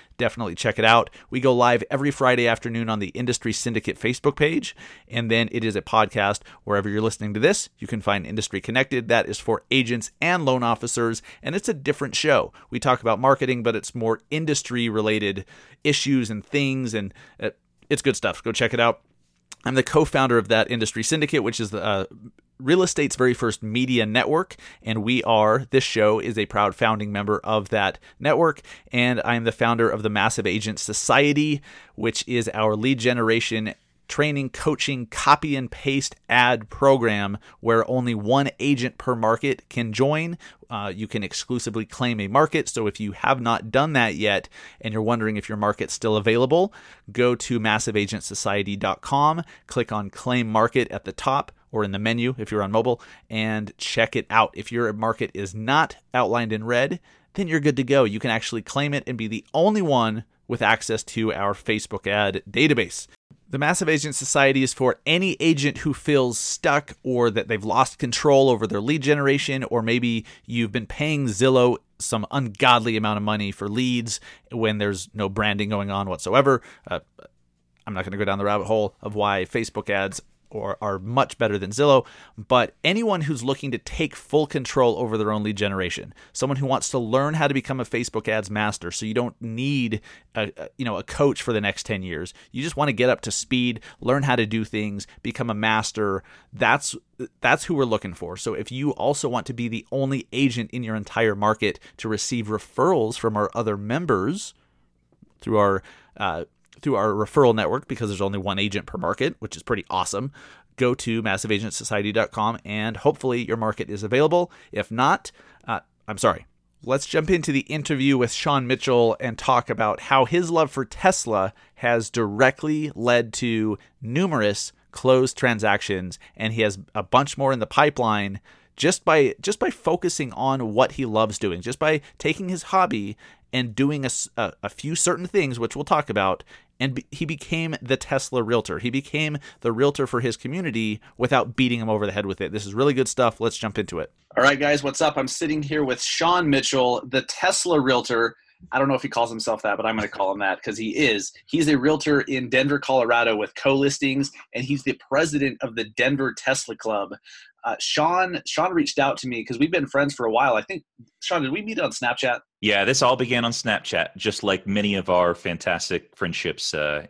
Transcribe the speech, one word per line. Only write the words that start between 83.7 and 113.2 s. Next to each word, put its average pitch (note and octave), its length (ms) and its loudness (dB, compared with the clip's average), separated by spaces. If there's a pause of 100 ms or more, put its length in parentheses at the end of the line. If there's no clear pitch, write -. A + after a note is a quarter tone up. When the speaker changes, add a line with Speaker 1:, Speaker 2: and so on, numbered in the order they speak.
Speaker 1:
to A#2+ 80 -4
take - 360 -6
full D3+ 320 0
control B2 520 2
over A2 180 -2
their G#2+ 160 0
own G#2+ 100 -2
lead G#2+ 140 -2
generation, F#2+ 560 -4 (220)
someone C3+ 240 -2
who C#3 80 -2
wants C3 240 -2
to C3 80 -2
learn B2+ 340 0
how D#3 160 2
to C#3 60 0
become C3 260 -2
a A#2 60 -4
Facebook A2+ 420 -4
ads G#2+ 220 -2
master, G#2 400 -2
so - 160 -6
you A2 80 -6
don't A#2+ 260 -2
need A#2 640 -2 (320)
a, G#2+ 240 -2
a, - 180 -12
you C3 80 -6
know, G#2+ 140 -4
a G2+ 40 -6
coach - 380 0
for A#2+ 140 -2
the G#2+ 80 0
next - 240 -4
ten G2 160 -4
years. F2 320 -8 (160)
You C3 120 -8
just E3+ 140 -6
wanna C#3+ 160 2
get B2 160 2
up - 140 0
to A2 80 -6
speed, B2 500 -2 (180)
learn C3+ 260 0
how B2+ 120 2
to A#2 80 2
do A2 180 0
things, G#2 440 -6 (160)
become A#2+ 260 -6
a A2 60 -2
master. G#2+ 680 0 (300)
That's, A#2+ 420 0 (460)
that's B2+ 240 2
who F3+ 100 -2
we're C#3 120 2
looking G#2 260 -2
for. F2 240 -12
So A2 160 -6
if - 180 -8
you C3+ 200 -2
also C#3 400 -2
want A#2+ 160 -4
to B2 80 -8
be A#2+ 140 -4
the A#2 220 -8
only C3+ 440 -2
agent B2 360 0
in B2 120 -8
your A2 140 -4
entire G#2+ 380 0
market G#2+ 460 0 (160)
to A2+ 140 -6
receive G#2+ 380 -2
referrals A#2 720 0
from G#2+ 200 0
our G#2 160 0
other G#2+ 240 -2
members B2+ 720 -2 (880)
through G#2+ 160 0
our, G2 260 4 (360)
uh, E2+ 260 -4 (360)
through C3 160 0
our G#2 140 2
referral A2 440 4
network, G#2+ 320 0
because A#2 220 -6
there's G2 120 -6
only G2 200 -2
one G2 180 -4
agent G2+ 280 -2
per - 120 -10
market, G2 400 -2
which - 180 -12
is D#3+ 60 -16
pretty G#2 260 -4
awesome, G2+ 440 -4 (420)
go B2 200 2
to A2+ 280 -2
massive G#2+ 300 -2
agent G#2 220 -2
society G#2 360 -4
dot G#2+ 220 0
com, A2 320 -2
and G#2+ 320 -6
hopefully B2+ 500 -2